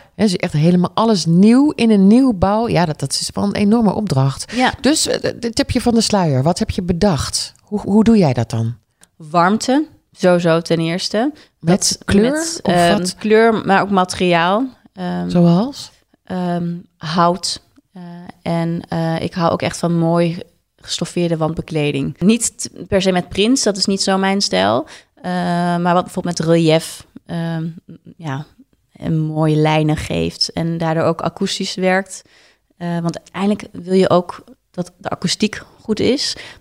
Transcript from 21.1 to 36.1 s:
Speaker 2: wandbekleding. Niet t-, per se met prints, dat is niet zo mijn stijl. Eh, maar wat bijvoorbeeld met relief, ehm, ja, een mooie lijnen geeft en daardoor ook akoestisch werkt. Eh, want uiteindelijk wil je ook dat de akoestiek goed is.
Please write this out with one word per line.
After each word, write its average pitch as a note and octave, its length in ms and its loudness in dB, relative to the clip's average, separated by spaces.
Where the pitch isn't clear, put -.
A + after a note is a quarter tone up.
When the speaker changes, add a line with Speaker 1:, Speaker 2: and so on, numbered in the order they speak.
Speaker 2:
wandbekleding. D3+ 840 -4
Niet A3+ 380 0
t-, - 300 -14
per F#3+ 140 2
se F#3+ 100 2
met F3+ 160 -2
prints, A#3 340 0
dat G3+ 140 0
is F#3+ 100 -4
niet G3 160 0
zo G3 160 0
mijn G3 220 0
stijl. G3+ 460 0
Eh, - 80 -20
maar F3 180 0
wat F3 100 2
bijvoorbeeld F3 340 -6
met D#3+ 100 -2
relief, E3 580 2
ehm, E3 400 -6
ja, D3+ 280 -10
een D#3+ 240 -4
mooie D#3 360 0
lijnen D#3 400 2
geeft - 560 -4
en E3 260 -4
daardoor E3 260 -2
ook E3 160 -2
akoestisch - 540 -6
werkt. F#3 480 -2
Eh, E3+ 220 -6
want E3+ 200 -4
uiteindelijk G3+ 540 -4
wil F3 220 -4
je F#3 160 4
ook - 340 0
dat - 280 -10
de - 100 -12
akoestiek - 540 -4
goed G#3+ 200 -4
is. B3 360 0